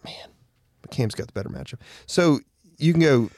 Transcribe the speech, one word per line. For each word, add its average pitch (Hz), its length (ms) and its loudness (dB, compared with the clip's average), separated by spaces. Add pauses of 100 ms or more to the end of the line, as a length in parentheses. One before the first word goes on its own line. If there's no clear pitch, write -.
Man, - 240 -18 (540)
but - 80 -18
Cam's 117 240 -4
got - 120 -10
the - 60 -20
better - 160 -8
matchup. - 320 -14 (240)
So 170 360 2 (360)
you 160 160 2
can 165 80 4
go 131 380 4